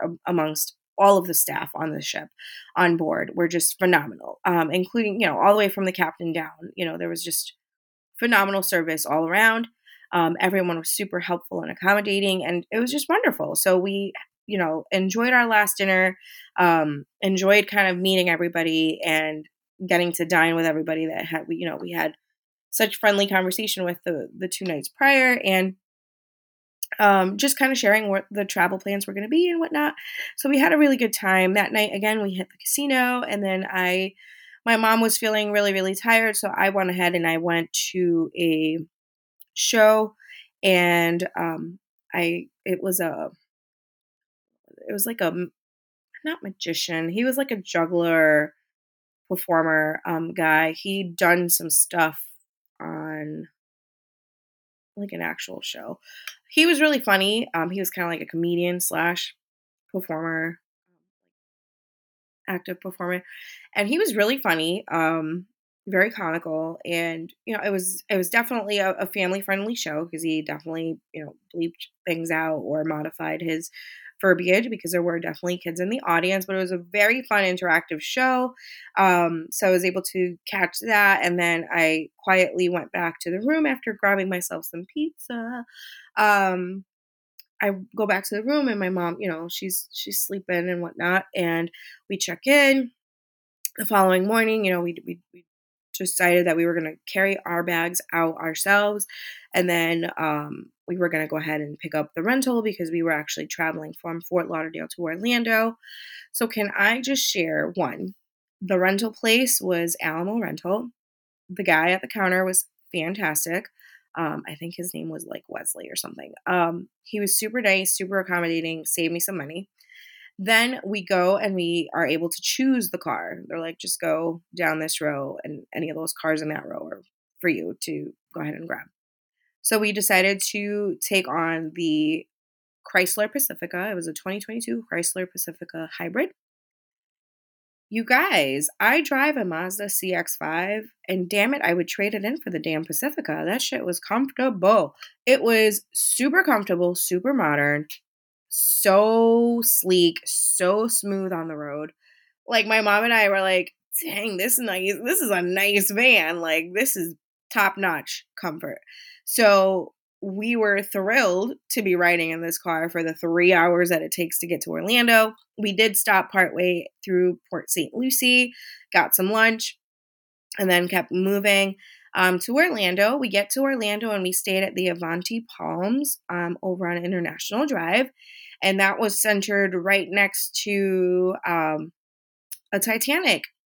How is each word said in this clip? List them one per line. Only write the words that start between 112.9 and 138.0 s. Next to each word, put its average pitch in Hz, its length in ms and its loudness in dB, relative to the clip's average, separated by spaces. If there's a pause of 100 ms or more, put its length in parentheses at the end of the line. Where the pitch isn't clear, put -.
fantastic. 170 800 -4 (480)
Um, 156 280 -4
I - 100 -12
think 170 200 -12
his 175 180 -10
name 160 160 -10
was, 156 160 -12
like, - 220 -12
Wesley - 420 -10
or - 60 -12
something. - 380 -12 (120)
Um, 175 440 0 (140)
he 208 180 -6
was 196 180 0
super 220 220 -4
nice, 190 340 2
super 190 240 -2
accommodating, 165 640 -2
saved 165 300 -2
me 170 80 -4
some 190 160 -4
money. 160 320 -10 (680)
Then 226 460 2
we 196 200 -6
go 185 320 4
and 196 180 -2
we 170 380 -2
are 160 140 0
able 160 220 0
to - 120 -8
choose 262 480 0
the - 80 -10
car. 87 400 -6 (100)
They're 165 120 -8
like, 165 200 -10
"Just - 200 -6
go 165 420 -2 (140)
down 160 240 0
this 156 200 -4
row, 143 440 -4
and 151 200 -12 (100)
any 160 160 -4
of 156 60 -8
those 160 180 -6
cars 160 280 -2
in 156 80 -6
that - 180 -8
row - 240 -10
are 190 120 -14 (360)
for 180 100 0
you 143 320 -4
to 147 320 -8 (200)
go 165 80 -10
ahead 151 140 -6
and 165 120 -14
grab." - 200 -8 (760)
So - 180 0
we 208 120 2
decided 196 500 2 (100)
to 208 460 -4 (100)
take 190 200 0
on 165 480 -2
the 156 500 -2 (600)
Chrysler 190 460 0
Pacifica. 185 580 -6
It 208 60 -6
was 170 120 -6
a 156 60 -8
twenty 190 260 -8
twenty-two 226 520 -8
Chrysler 180 400 -4
Pacifica 165 640 -10
Hybrid. 202 340 -2 (1600)
You 226 140 -2